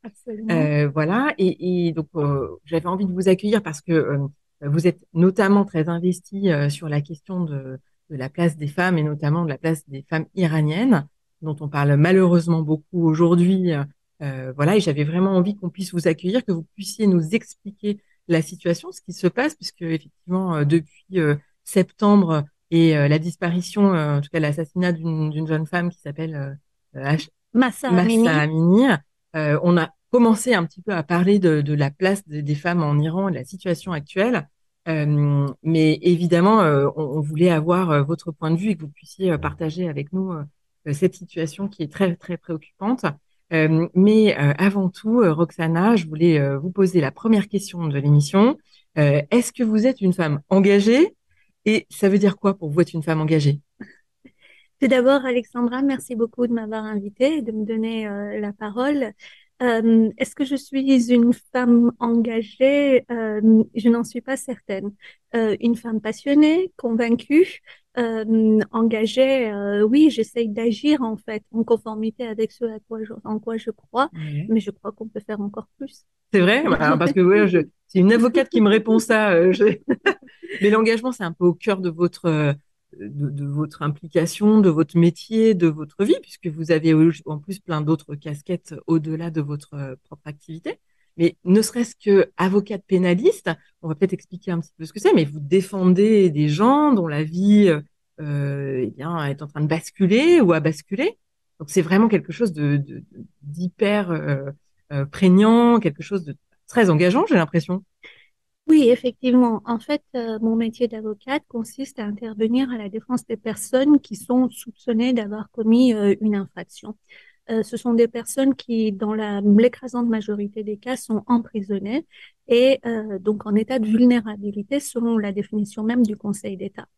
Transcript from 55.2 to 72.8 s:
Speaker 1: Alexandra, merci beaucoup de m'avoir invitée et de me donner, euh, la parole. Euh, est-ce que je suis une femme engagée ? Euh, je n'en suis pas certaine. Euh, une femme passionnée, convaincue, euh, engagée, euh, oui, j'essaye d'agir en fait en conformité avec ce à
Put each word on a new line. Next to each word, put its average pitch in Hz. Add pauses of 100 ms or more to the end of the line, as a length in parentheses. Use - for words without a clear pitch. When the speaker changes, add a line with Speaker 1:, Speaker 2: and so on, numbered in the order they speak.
Speaker 1:
Alexandra, 240
merci 262
beaucoup 233
de 233
m'avoir 220
invitée 214
et 294
de 220
me 214
donner, 226
euh, 208
la 208
parole. 240 (500)
Euh, 226
est-ce -
que 285
je 269
suis 269
une 240 (180)
femme 240
engagée ? 240
Euh, 220 (120)
je 233
n'en 233
suis 233
pas 269
certaine. 202 (420)
Euh, 220
une 233
femme 226
passionnée, 302
convaincue, 240 (380)
euh, 220 (120)
engagée, 226
euh, 202
oui, 277
j'essaye 233
d'agir 233
en 220
fait 214 (100)
en 226
conformité 220
avec 220
ce -
à 220 (100)